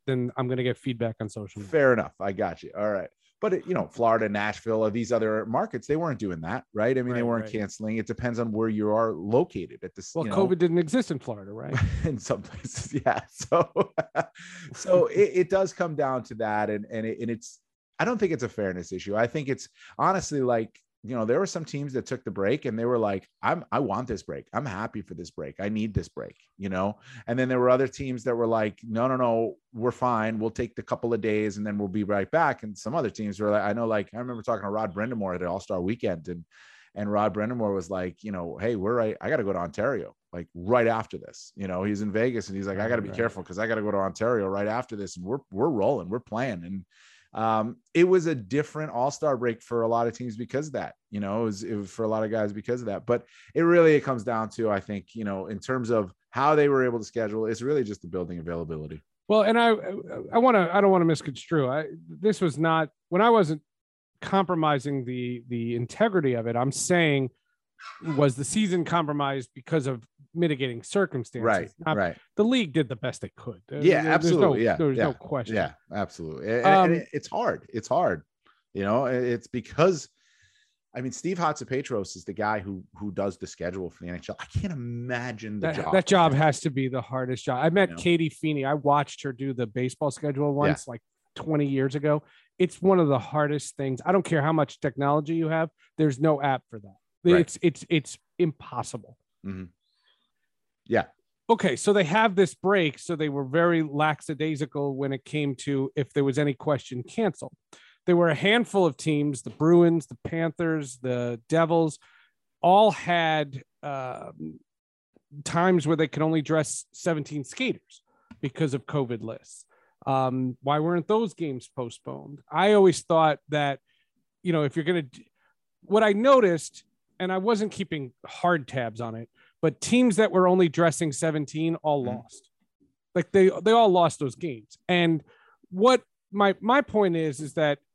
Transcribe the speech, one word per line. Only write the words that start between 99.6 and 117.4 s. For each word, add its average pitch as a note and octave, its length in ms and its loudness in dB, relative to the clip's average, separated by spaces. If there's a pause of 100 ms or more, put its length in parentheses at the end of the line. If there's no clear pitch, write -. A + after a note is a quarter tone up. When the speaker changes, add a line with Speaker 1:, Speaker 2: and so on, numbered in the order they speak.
Speaker 2:
Yeah. A2 200 0 (440)
Speaker 1:
Okay, G3 260 2
so - 160 2
they G3 140 4
have G3+ 300 2
this F#3 200 2
break, F3+ 420 0
so - 180 -8
they D#3 120 -2
were C#3+ 160 -4
very E3 400 2
lackadaisical D3 1120 -2
when C#3 160 -2
it C3+ 140 -6
came C#3+ 320 -2
to C3+ 380 -2
if C#3+ 180 -4
there C#3+ 100 2
was C#3 160 0
any D3 140 2
question, B2 500 -4
cancel. F#3+ 480 -4 (540)
There F3+ 100 4
were E3+ 140 6
a D3+ 60 2
handful G3+ 500 2
of D#3 100 0
teams, D3 460 -2
the - 80 -14
Bruins, E3+ 560 6
the - 180 -18
Panthers, D#3+ 800 -4
the A#2+ 480 -2
Devils, D#3+ 500 2 (600)
all G3 300 6
had, D#3 720 0 (200)
um, - 760 -10 (840)
times E3+ 420 4
where D#3 120 2
they D#3 100 2
could D3 160 -2
only D#3+ 180 2
dress D3+ 520 -2
seventeen D3 500 -4